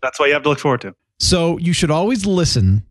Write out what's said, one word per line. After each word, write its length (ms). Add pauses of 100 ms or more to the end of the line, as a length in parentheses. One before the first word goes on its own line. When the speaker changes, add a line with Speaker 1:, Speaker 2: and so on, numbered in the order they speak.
Speaker 1:
That's 180
what 80
you 60
have 100
to 60
look 100
forward 220
to. 140 (240)
Speaker 2:
So 400
you 140
should 180
always 340
listen. 640